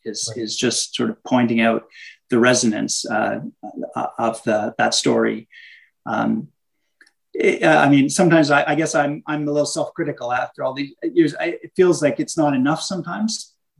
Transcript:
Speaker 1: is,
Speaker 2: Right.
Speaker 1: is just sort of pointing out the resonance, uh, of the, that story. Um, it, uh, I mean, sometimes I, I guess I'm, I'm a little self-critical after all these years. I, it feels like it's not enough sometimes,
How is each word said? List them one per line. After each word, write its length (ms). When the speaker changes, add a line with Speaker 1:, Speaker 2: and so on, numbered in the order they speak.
Speaker 1:
is, 260
Speaker 2:
Right. 120
Speaker 1:
is 140
just 380
sort 160
of 140
pointing 360
out 280
the 80
resonance, 680
uh, 360
of 480
the, 340
that 160
story. 540
Um, 420
it, 300
uh, 200
I 60
mean, 180
sometimes 440
I, 180
I 60
guess 180
I'm, 320
I'm 220
a 20
little 160
self-critical 680
after 300
all 120
these 280
years. 320
I, 280
it 120
feels 260
like 200
it's 180
not 160
enough 260
sometimes, 720